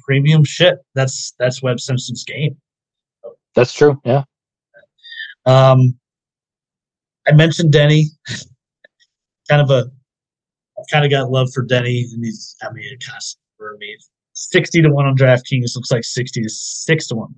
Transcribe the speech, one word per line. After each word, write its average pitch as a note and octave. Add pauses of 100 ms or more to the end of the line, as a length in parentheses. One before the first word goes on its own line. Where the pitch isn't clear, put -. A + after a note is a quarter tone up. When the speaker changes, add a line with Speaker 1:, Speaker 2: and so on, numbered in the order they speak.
Speaker 1:
premium, C#3+
shit, - (160)
that's, C3+
that's B2
Webb B2
Simpson's B2+
game. C3 (960)
Speaker 2:
That's B2
true, D3
yeah. C3+ (1200)
Speaker 1:
Um, C3 (1300)
I D3
mentioned D#3
Denny. D3+ (1400)
Kind D3
of C3+
a, A#2+ (880)
I've -
kinda D3
got C3+
love C3
for B2+
Denny, A#2+
and A#2
he's, -
I A2+
mean, A2
it A#2+
kinda - (380)
for G#2+
me. G#2 (360)
Sixty -
to D#3
one C#3
on C3+
DraftKings, B2+
looks A#2+
like A#2
sixty-six -
to A#2+
one. -